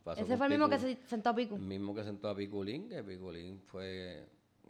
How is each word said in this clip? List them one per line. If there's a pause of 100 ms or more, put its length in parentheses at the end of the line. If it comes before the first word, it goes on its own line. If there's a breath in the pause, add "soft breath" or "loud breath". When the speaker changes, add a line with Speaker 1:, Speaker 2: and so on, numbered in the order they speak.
Speaker 1:
Pasó
Speaker 2:
Ese
Speaker 1:
con
Speaker 2:
fue
el
mismo
que
Speaker 1:
Piculín.
Speaker 2:
se
sentó
a
Picu.
Speaker 1:
El
mismo
que
sentó
a
Piculín,
que
Piculín
fue (420)